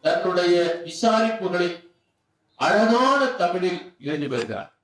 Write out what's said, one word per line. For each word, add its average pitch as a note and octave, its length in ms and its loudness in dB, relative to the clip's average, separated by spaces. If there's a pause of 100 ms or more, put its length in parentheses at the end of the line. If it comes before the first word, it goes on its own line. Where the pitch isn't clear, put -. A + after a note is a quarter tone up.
தன்னுடைய F3 520 2 (260)
விசாரிப்புகளை F#3 880 0 (880)
அழகான A#3 600 4 (140)
தமிழில் F3+ 460 -2 (180)
எழுதி C#3+ 280 -6
வருகிறார். A2+ 420 -6 (140)